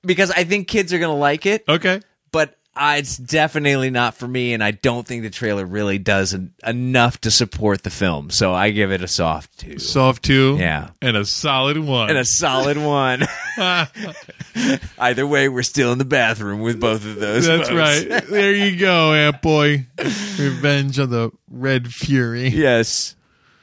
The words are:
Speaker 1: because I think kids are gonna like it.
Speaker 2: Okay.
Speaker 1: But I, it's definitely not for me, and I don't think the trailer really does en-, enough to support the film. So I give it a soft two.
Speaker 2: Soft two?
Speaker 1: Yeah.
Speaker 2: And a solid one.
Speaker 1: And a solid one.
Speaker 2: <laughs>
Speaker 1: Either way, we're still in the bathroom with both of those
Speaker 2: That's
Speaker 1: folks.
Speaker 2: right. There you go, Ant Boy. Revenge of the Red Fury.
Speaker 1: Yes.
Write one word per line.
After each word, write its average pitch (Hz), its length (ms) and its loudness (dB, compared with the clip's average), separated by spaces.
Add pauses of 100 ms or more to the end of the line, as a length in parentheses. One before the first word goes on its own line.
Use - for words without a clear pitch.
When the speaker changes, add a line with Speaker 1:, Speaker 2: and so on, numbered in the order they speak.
Speaker 1:
because 180 280 2
I 175 140 2
think 190 240 -2
kids 190 260 0
are 175 40 0
gonna 165 180 0
like 147 280 0
it. 214 240 0
Speaker 2:
Okay. 185 320 0 (320)
Speaker 1:
But 156 240 0 (180)
I, 147 240 2
it's 139 200 -6
definitely 143 720 0
not 123 240 0
for 123 120 -10
me, 123 280 -2
and 110 100 -2
I 104 60 2
don't 120 360 -2
think 117 180 -8
the 107 60 -8
trailer 101 360 -4
really 101 320 -2
does 98 340 0
en-, 92 220 -8 (120)
enough 120 560 2
to 110 80 0
support 104 520 0
the 92 80 -6
film. 80 400 -2
So 92 240 2
I 101 160 2
give 101 220 0
it 90 100 -2
a 92 60 -8
soft 80 500 -2
two. 71 200 -14
Speaker 2:
Soft 131 460 0
two? 135 340 4
Speaker 1:
Yeah. 80 320 -2 (120)
Speaker 2:
And 120 160 0
a 101 80 -2
solid 139 520 -2
one. 131 300 -2
Speaker 1:
And 156 100 2
a 127 60 0
solid 139 540 0
one. 139 460 0 (340)
Speaker 2:
<laughs> - 0 - (1400)
Speaker 1:
Either 127 280 0
way, 139 240 2
we're 127 120 -4
still 123 300 0
in 123 60 0
the 135 80 0
bathroom 110 540 0
with 113 200 -2
both 110 240 0
of 107 120 -10
those 107 300 0
Speaker 2:
That's 165 220 2
Speaker 1:
folks. - 100 0 (300)
Speaker 2:
right. 226 200 -2
There 202 260 2
you 202 240 0
go, 170 340 4
Ant 151 300 2
Boy. 147 440 2 (520)
Revenge 139 600 0
of 135 120 0
the 117 200 0 (200)
Red 123 420 -2
Fury. 123 560 0
Speaker 1:
Yes. 127 680 2 (460)